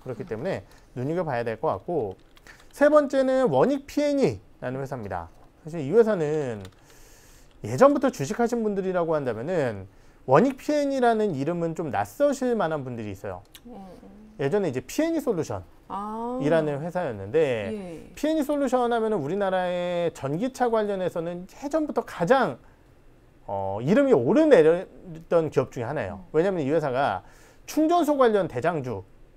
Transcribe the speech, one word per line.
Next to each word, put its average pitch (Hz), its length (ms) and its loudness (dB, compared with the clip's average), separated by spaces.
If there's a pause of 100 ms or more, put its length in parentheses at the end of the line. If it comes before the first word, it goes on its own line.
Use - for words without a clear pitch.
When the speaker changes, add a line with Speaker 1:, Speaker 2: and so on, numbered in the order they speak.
Speaker 1:
그렇기 127 220 -10
때문에 123 380 -6 (320)
눈여겨봐야 139 480 -4
될 113 160 -4
것 156 80 -2
같고, 117 480 -4 (560)
세 285 160 2
번째는 269 600 4
원익 208 380 2
피엔이라는 180 920 -2
회사입니다. 104 500 -8 (340)
사실 160 180 -8
이 135 100 -4
회사는 156 720 2 (1000)
예전부터 254 480 4
주식하신 226 520 -2
분들이라고 185 520 -2
한다면은 127 720 -2 (380)
원익 214 320 6
피엔이라는 247 800 0
이름은 165 400 -2
좀 160 140 -6
낯서실 240 680 0
만한 160 280 -2
분들이 117 280 -8
있어요. 95 300 -10 (240)
Speaker 2:
음, 240 80 -18 (300)
음. 104 360 -20
Speaker 1:
예전에 170 300 0
이제 123 100 -4
피엔이 320 400 -2
솔루션 147 440 -4 (240)
Speaker 2:
아. 226 540 -8
Speaker 1:
이라는 151 400 0
회사였는데, 143 580 -4 (340)
Speaker 2:
예. 180 420 -14
Speaker 1:
피엔이 311 280 0
솔루션 254 500 0
하면은 220 240 0
우리나라의 180 960 -2
전기차 226 560 -2
관련해서는 190 800 -2 (160)
예전부터 285 420 -2
가장, 190 540 0 (880)
어, 98 360 -6
이름이 254 320 4
오르내렸던 170 1400 4
기업 131 220 0
중에 127 120 -8
하나예요. 104 400 -6
Speaker 2:
음. 87 80 -20
Speaker 1:
왜냐면 175 300 2
이 135 100 -2
회사가 131 520 0 (420)
충전소 311 520 2
관련 214 300 4
대장주 123 560 -2 (340)